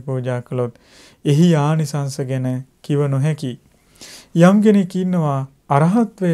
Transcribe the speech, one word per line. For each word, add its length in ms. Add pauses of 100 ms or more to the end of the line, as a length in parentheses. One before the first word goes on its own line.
පූජා 420
කළොත් 400 (420)
එහි 220 (100)
ආනිසංස 680
ගැන 280 (280)
කිව 280
නොහැකි. 460 (880)
යම් 200
කෙනෙක් 360
ඉන්නවා 420 (280)
අරහත්වය 680